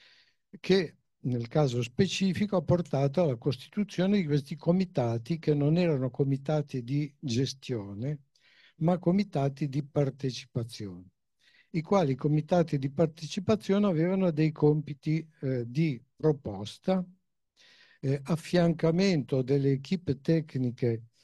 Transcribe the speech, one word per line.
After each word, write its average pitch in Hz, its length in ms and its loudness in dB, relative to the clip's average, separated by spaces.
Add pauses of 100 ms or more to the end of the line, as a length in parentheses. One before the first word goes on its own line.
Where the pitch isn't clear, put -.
(600)
che 180 380 0 (220)
nel 123 280 -4
caso 127 340 0
specifico 190 760 -2
ha 175 40 2
portato 147 600 0
alla 143 140 2
costituzione 185 840 -2
di 185 80 0
questi 147 300 -2
comitati 156 840 -2
che 160 140 0
non 147 240 2
erano 147 320 0
comitati 139 760 -2
di 143 360 -4
gestione, 123 1000 -4 (580)
ma 175 200 2
comitati 156 720 0
di 139 160 -4
partecipazione, 117 1300 -4 (640)
i 165 100 -2
quali 160 340 2
comitati 151 640 2
di 135 100 -2
partecipazione 196 960 0
avevano 180 440 2
dei 156 200 2
compiti, 151 760 0 (140)
eh, 131 260 -2
di 131 340 -2 (140)
proposta, 151 920 -2 (920)
eh, 139 240 -2
affiancamento 165 1200 2
delle 139 300 2
equipe 139 500 -2
tecniche 127 840 -2 (200)